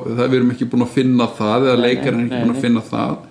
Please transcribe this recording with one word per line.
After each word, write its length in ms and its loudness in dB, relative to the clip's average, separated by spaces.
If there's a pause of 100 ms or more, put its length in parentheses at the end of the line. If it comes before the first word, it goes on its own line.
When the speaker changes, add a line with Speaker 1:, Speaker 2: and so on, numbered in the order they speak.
Speaker 1:
það, 240 -2
við 100 2
erum 160 2
ekki 160 -2
búin 160 0
að 80 -6
finna 380 2
það, 340 0
eða 140 4
Speaker 2:
Nei, 20 4
nei, 60 4
Speaker 1:
leikarinn 340 0
er 60 -2
ekki 80 -6
Speaker 2:
nei, 100 -2
Speaker 1:
búin 80 2
að 80 -4
Speaker 2:
nei. 60 -2
Speaker 1:
finna 180 2
það. 320 -4 (140)